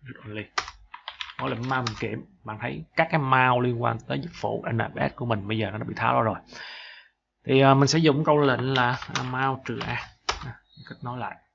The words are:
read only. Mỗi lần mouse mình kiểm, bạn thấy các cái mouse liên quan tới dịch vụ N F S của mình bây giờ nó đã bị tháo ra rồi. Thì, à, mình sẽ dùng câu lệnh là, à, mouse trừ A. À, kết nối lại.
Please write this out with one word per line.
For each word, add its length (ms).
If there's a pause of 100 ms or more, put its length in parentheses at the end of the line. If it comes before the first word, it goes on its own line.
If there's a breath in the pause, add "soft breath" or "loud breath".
read 240
only. 200 (920)
Mỗi 100
lần 120
mouse 200
mình 180
kiểm, 440
bạn 180
thấy 240 (100)
các 160
cái 80
mouse 480
liên 160
quan 140 (100)
tới 120
dịch 220
vụ 300
N 60
F 320
S 60
của 100
mình 220
bây 100
giờ 140
nó 60
đã 60
bị 140
tháo 180
ra 60
rồi. 180 (1040 loud breath)
Thì, 180
à, 120
mình 140
sẽ 120
dùng 260
câu 120
lệnh 360
là, 260 (160)
à, 80
mouse 420
trừ 140
A. 160 (500)
À, 140 (300)
kết 120
nối 160
lại. 180 (200)